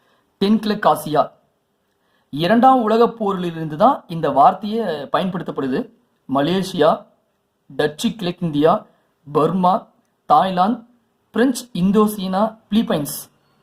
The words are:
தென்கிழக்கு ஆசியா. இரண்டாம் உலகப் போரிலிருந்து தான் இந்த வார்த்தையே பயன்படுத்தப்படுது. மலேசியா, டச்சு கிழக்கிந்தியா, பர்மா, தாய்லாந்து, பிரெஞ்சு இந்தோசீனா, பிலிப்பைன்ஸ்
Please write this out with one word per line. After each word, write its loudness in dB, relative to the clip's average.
தென்கிழக்கு 0
ஆசியா. -2
இரண்டாம் 4
உலகப் 2
போரிலிருந்து -6
தான் 4
இந்த -2
வார்த்தையே 2
பயன்படுத்தப்படுது. -4
மலேசியா, 0
டச்சு -2
கிழக்கிந்தியா, 0
பர்மா, 2
தாய்லாந்து, 2
பிரெஞ்சு 0
இந்தோசீனா, 2
பிலிப்பைன்ஸ் -2